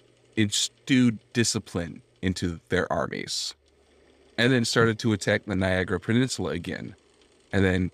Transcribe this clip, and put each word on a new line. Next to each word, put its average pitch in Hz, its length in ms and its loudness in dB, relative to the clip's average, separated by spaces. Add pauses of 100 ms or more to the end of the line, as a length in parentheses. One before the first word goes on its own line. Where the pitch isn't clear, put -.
(340)
instilled 117 800 0 (160)
discipline 104 720 -4 (180)
into 90 480 -4
their 90 240 0
armies, 50 640 -6 (800)
and 123 160 4
then 120 120 2
started 113 340 4
to 110 140 2
attack 104 320 0
the 101 100 -4
Niagara 92 460 0
Peninsula 113 500 0
again, 87 460 -8 (560)
and 98 120 2
then 92 300 0